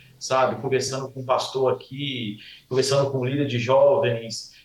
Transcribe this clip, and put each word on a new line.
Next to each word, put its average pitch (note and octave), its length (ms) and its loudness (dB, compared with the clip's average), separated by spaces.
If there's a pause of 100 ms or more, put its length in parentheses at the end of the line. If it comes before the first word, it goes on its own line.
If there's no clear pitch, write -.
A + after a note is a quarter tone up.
(180)
sabe? C3 420 0
Conversando C3 500 -2
com C3 100 -12
o B2 60 -10
pastor B2+ 480 0
aqui, B2+ 640 -8 (300)
conversando C3 440 2
com C3+ 60 -2
o B2 60 -2
líder C#3 220 0
de A#2+ 140 -2
jovens. A#2+ 920 2 (120)